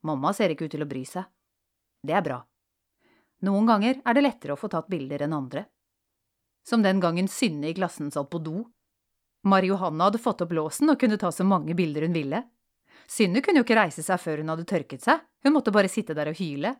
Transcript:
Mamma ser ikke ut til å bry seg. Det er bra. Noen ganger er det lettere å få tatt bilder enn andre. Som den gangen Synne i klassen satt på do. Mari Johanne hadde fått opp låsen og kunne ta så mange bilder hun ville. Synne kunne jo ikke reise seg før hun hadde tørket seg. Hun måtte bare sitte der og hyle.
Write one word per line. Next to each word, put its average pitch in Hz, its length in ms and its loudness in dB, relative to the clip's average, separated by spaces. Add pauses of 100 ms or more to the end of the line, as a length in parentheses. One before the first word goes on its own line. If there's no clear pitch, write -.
Mamma 151 320 -2
ser 190 160 0
ikke 156 160 -6
ut 147 80 -10
til 151 80 -6
å 147 60 -8
bry 131 180 -8
seg. 185 160 -10 (800)
Det 143 100 -4
er 185 120 0
bra. 123 160 -6 (1040)
Noen 202 220 4
ganger 233 340 2
er 240 140 2
det 285 80 4
lettere 147 300 -4
å - 40 -16
få 208 120 -8
tatt 160 200 -4
bilder 143 320 -6
enn 156 120 -2
andre. 135 300 -8 (1000)
Som 226 160 2
den 190 160 4
gangen 180 320 0
Synne 151 400 -2
i 165 60 -6
klassen 165 340 -4
satt 143 200 -6
på 165 120 -6
do. 165 220 -6 (800)
Mari 190 240 4
Johanne 180 380 0
hadde 220 140 0
fått 214 220 -2
opp 170 140 -4
låsen 160 340 2
og 269 80 2
kunne 214 220 2
ta 180 100 0
så 185 160 -2
mange 170 300 2
bilder 156 300 0
hun 170 80 0
ville. 156 260 -2 (680)
Synne 208 380 2
kunne 320 160 6
jo - 60 0
ikke 226 100 6
reise 165 260 0
seg 180 160 0
før 151 220 -4
hun 156 100 -6
hadde 165 160 -6
tørket 151 380 -4
seg. 311 160 4 (240)
Hun 294 100 6
måtte 262 180 2
bare 196 180 4
sitte 160 260 -4
der 151 140 -2
og 160 100 -8
hyle. 156 380 -4